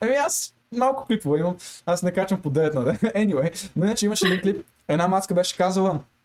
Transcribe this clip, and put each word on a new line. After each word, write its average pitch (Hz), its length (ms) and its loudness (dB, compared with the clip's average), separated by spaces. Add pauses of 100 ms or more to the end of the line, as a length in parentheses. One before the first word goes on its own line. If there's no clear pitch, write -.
Еми 240 140 2
аз - 380 -2 (180)
малко 262 340 0
клипове 151 340 0
имам. 180 160 -2 (300)
Аз 175 180 0
не 180 100 0
качвам 190 280 0
по 151 80 -4
девет 151 240 2
на 131 100 0
ден. 120 120 0
<laughs> - 20 -4
Anyway, 196 800 0
но 165 100 2
иначе 214 200 0
имаше 208 220 2
един 185 140 0
клип. 196 240 -2 (220)
Една 170 200 0
маска 190 260 0
беше 180 240 0
казала: 185 420 2 (260)